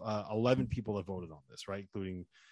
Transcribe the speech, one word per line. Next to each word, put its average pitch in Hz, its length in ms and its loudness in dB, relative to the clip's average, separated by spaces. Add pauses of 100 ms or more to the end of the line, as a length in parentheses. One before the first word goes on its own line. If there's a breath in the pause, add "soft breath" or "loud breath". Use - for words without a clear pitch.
uh, 107 280 0
eleven 123 360 6
people 107 280 0
that 95 100 0
voted 90 260 -6
on 76 80 -14 (100)
this, - 180 -12
right, 98 140 -4
including 95 440 -6 (260 soft breath)